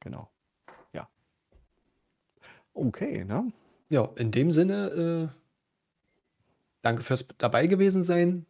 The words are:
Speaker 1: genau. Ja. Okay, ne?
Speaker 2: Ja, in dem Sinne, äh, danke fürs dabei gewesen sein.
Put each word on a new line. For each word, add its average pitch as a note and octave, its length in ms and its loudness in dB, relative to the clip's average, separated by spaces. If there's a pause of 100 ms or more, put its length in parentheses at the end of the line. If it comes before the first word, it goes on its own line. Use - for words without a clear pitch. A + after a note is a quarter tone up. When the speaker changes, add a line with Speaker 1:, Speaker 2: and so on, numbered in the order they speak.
Speaker 1:
genau. - 280 -14 (640)
Ja. - 160 -12 (1700)
Okay, G#3 500 -4
ne? D#3+ 280 -6 (360)
Speaker 2:
Ja, B2+ 280 2
in A2+ 160 -2
dem C3+ 180 2
Sinne, E3+ 840 0
äh, - 60 -20 (1400)
danke A#2 200 0
fürs - 260 -2 (100)
dabei A#2+ 300 2
gewesen F#3+ 340 4
sein. F3 480 2